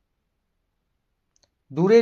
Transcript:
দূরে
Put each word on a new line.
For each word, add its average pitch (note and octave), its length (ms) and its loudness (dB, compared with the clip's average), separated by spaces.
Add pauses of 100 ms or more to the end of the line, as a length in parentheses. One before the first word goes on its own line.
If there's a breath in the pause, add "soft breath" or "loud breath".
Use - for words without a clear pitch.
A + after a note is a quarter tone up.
(1800)
দূরে G3 260 0